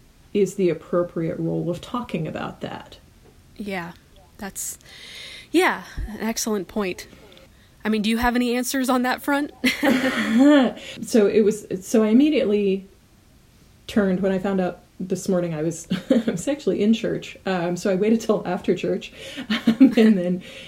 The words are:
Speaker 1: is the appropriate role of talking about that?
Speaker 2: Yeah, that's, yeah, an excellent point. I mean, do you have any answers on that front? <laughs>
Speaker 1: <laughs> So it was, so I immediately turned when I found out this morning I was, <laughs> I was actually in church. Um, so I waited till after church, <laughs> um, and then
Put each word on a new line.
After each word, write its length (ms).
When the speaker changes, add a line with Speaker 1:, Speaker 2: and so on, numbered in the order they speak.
Speaker 1:
is 220
the 120
appropriate 720
role 320
of 100
talking 460
about 340
that? 380
Speaker 2:
Yeah, 360
that's, 400
yeah, 320
an 120
excellent 480
point. 380
I 40
mean, 120
do 80
you 60
have 180
any 220
answers 320
on 140
that 200
front? 340
<laughs> 60
Speaker 1:
<laughs> 1000
So 240
it 160
was, 240
so 200
I 60
immediately 760
turned 340
when 120
I 60
found 220
out 200
this 280
morning 260
I 80
was, 240
<laughs> 120
I 200
was 180
actually 340
in 120
church. 420
Um, 300
so 140
I 40
waited 260
till 260
after 280
church, 380
<laughs> 20
um, 300
and 220
then 240